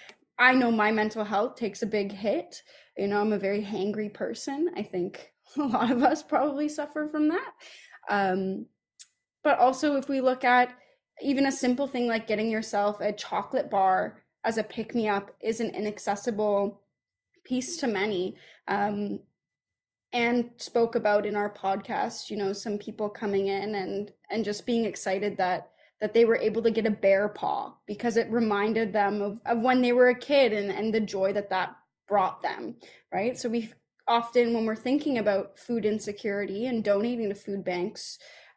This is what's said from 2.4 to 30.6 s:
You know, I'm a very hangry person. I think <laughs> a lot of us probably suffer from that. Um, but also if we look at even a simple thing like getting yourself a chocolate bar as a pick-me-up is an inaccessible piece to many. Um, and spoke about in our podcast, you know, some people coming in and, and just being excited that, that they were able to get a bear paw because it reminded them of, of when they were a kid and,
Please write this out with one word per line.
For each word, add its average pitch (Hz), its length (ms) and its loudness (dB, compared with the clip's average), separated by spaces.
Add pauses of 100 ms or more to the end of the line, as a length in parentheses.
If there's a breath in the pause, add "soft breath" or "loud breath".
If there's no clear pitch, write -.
You 196 80 -2
know, 208 140 0
I'm 214 120 2
a 202 60 0
very 202 240 0
hangry 208 500 -4
person. 285 640 -4
I 202 60 -4
think - 480 -8 (120)
<laughs> - 140 -20
a 294 60 0
lot 240 300 2
of 240 100 2
us 302 220 2
probably 294 440 0
suffer 302 400 -6
from 302 200 0
that. 453 240 -2 (580 loud breath)
Um, 190 560 0 (760)
but 294 140 4
also 262 360 4
if 269 140 -2
we 269 120 -2
look 254 220 0
at 247 320 4 (480 soft breath)
even 277 240 2
a 269 60 0
simple 262 340 0
thing 247 220 -2
like 226 180 -2
getting 220 240 0
yourself 208 500 -2
a 208 120 -2
chocolate 202 580 -4
bar 190 480 2 (240)
as 226 160 -2
a 214 60 0
pick-me-up 214 680 -2 (120)
is 220 180 -2
an 226 100 -2
inaccessible 208 1120 -2 (640)
piece 254 340 -4
to 277 80 -2
many. 202 500 -2 (320 loud breath)
Um, 202 520 -2 (920)
and 240 440 0
spoke 233 380 0
about 208 320 2
in 208 100 -4
our 208 160 -2
podcast, 202 760 -4
you 208 60 -6
know, 202 160 -2
some 208 260 -6
people 208 300 -6
coming 196 400 -2
in 196 260 -2
and, 196 360 -6 (200)
and 214 140 -2
just 208 220 -6
being 233 180 2
excited 190 520 -2
that, 180 340 -2 (300 soft breath)
that 214 140 -2
they 233 100 8
were 226 120 6
able 214 260 0
to 226 80 4
get 220 160 0
a 214 40 2
bear 202 380 4
paw - 460 -4 (120)
because 214 300 -2
it 226 140 2
reminded 214 640 2
them 202 280 2
of, 202 260 -4
of 233 140 0
when 254 220 4
they 240 100 4
were 247 160 8
a 247 100 4
kid 269 340 4
and, 202 180 0